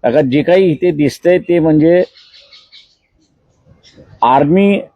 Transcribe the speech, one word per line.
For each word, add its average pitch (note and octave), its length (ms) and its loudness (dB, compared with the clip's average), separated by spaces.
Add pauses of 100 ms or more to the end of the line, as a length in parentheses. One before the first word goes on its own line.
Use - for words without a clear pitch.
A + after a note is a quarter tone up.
आता A#2+ 160 0
जे C#3 220 -2
काही F#3 280 2
इथे F3+ 200 -2
दिसतंय, D#3 480 -2
ते F3 200 -2
म्हणजे D#3+ 460 2 (2250)
आर्मी D3+ 580 0 (160)